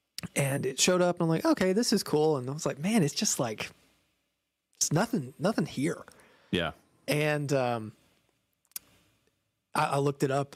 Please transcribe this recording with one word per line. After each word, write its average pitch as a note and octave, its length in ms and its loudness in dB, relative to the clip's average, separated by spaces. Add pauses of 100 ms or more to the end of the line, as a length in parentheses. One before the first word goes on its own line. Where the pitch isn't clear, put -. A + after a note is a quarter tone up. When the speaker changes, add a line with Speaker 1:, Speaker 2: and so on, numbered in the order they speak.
(360)
Speaker 1:
and C#3 300 0
it C3 140 -4
showed F3+ 220 4
up, F3 160 2
and F3 60 0
I'm E3 60 2
like, D#3+ 160 0
"Okay, F#3+ 280 2
this A#3+ 200 2
is G3+ 100 2
cool." D3+ 340 2
And B2+ 120 -6
I C#3 40 -6
was D#3 120 -6
like, C#3 120 -4
"Man, F#3+ 260 2
it's C#3+ 100 0
just, - 260 -2
like, A2+ 300 -4 (1120)
it's - 120 -2
nothing, E3+ 480 0
nothing F#3 260 0
here." C#3 380 -4 (480)
Speaker 2:
Yeah. E2+ 200 0 (360)
Speaker 1:
And, D3 460 0
um, A#2+ 400 0 (1800)
I, D3+ 100 0
I - 140 0
looked C#3+ 240 0
it C3+ 80 2
up, C#3+ 240 -2